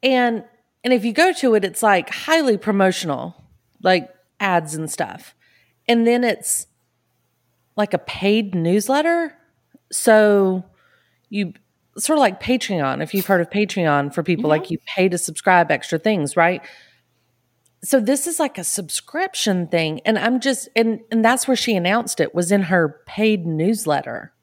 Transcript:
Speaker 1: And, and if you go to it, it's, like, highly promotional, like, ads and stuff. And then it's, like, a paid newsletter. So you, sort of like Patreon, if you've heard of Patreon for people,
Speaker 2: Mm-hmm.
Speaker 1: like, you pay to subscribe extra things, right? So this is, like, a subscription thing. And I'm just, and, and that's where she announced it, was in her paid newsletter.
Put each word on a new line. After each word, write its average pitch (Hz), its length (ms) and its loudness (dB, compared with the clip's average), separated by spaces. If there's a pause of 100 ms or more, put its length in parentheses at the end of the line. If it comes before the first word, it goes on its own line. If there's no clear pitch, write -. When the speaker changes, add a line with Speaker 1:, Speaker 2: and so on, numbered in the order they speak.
Speaker 1:
And, 247 400 2 (400)
and 254 100 2
if 220 100 0
you 226 100 -2
go 339 200 4
to 240 220 2
it, 202 100 2
it's, 175 160 -6
like, 196 280 2
highly 302 480 0
promotional, 180 800 0 (460)
like, 185 280 2 (300)
ads 170 360 0
and 156 160 -6
stuff. - 420 -10 (540)
And 233 180 4
then 240 180 2
it's, - 440 -4 (1080)
like, 208 180 -2
a 175 60 -2
paid 202 540 -2
newsletter. 269 800 0 (580)
So 202 760 4 (640)
you, 196 240 -6 (440)
sort 311 200 0
of 294 40 4
like 196 200 2
Patreon, 147 640 -2
if 156 100 -10
you've 196 120 -2
heard 185 160 4
of 165 80 -2
Patreon 156 640 0
for 170 100 -4
people, 160 200 -2
Speaker 2:
Mm-hmm. 151 180 2
Speaker 1:
like, - 100 -10
you 160 140 -6
pay 190 240 0
to 175 80 -4
subscribe 170 540 2
extra 147 280 -2
things, 180 380 -2
right? 170 240 2 (1200)
So 269 160 2
this 262 280 0
is, 339 120 -6
like, - 180 -4
a 180 60 -12
subscription 196 1040 -4
thing. 160 380 -2
And 220 140 0
I'm 240 200 0
just, 262 360 -4
and, 226 240 2 (120)
and 226 140 2
that's 254 220 2
where 254 100 2
she 226 180 -2
announced 190 440 -2
it, - 160 -2
was 170 160 0
in 202 120 2
her 165 440 0
paid 214 380 0
newsletter. 156 960 -2